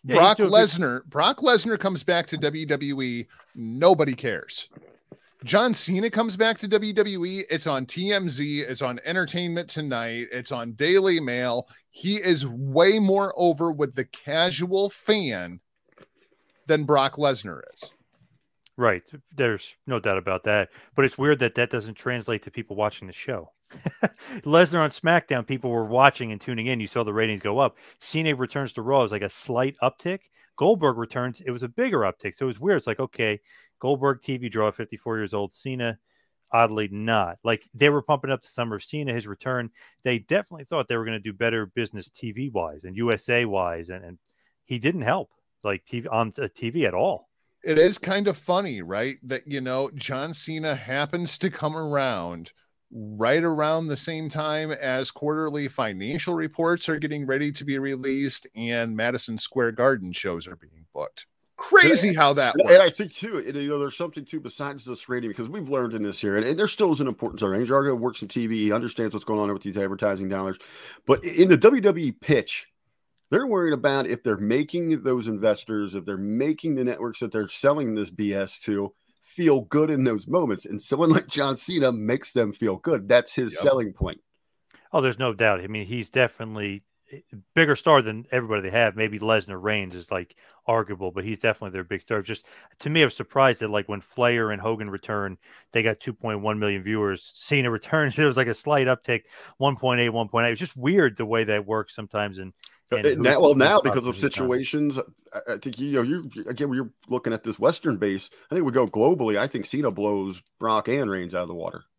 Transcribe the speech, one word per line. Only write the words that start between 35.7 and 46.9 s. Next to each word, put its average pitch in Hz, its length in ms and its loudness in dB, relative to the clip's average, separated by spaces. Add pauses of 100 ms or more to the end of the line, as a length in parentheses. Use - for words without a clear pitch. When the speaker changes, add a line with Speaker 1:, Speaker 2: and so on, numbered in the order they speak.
Speaker 1:
oddly 110 360 2
not. 104 560 -2
Like, 117 200 -2 (100)
they 143 160 4
were 147 140 0
pumping 139 260 -2
up 131 140 -2
the - 40 -20
summer 117 280 -6
of 98 80 -10
Cena, 147 280 -6
his 117 140 -6
return. 117 460 -6 (320)
They 123 160 0
definitely 165 460 -4
thought 147 220 -2
they 120 80 -2
were 113 100 -2
gonna 110 140 -6
do 104 140 -8
better 113 320 0
business 104 440 -8
T 117 220 -12
V 127 180 -8
wise 85 340 -6
and 92 120 -14
U 117 160 0
S 104 160 -2
A 120 180 2
wise, 87 440 -4
and, 92 160 -14
and 87 140 -20 (460)
he 127 120 -8
didn't 151 240 -2
help, 113 300 0 (320)
like, 101 200 -4
T 120 180 -10
V, - 80 -14
on, 113 300 0
uh, 110 140 -6
T 117 160 -6
V 147 160 -2
at 90 80 0